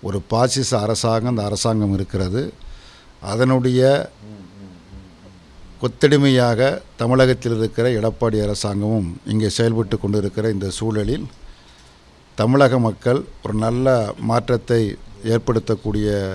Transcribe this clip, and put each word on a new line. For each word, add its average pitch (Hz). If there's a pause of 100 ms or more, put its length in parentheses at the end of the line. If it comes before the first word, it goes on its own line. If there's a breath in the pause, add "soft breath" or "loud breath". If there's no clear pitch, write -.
ஒரு 98 (120)
பாசிச 123 (140)
அரசாங்கம் 113
அந்த 110
அரசாங்கம் 104
இருக்கிறது. 95 (880 loud breath)
அதனுடைய 127 (2000)
கொத்தடிமையாக 127 (300)
தமிழகத்தில் 127
இருக்கிற 113 (120)
எடப்பாடி 110
அரசாங்கமும் 104 (240)
இங்கே 107
செயல்பட்டு 113
கொண்டிருக்கிற 104
இந்த 95
சூழலில், 107 (1120 soft breath)
தமிழக 131 (100)
மக்கள் 123 (240)
ஒரு 104 (100)
நல்ல 123 (340)
மாற்றத்தை 120 (520)
ஏற்படுத்தக்கூடிய 107 (260)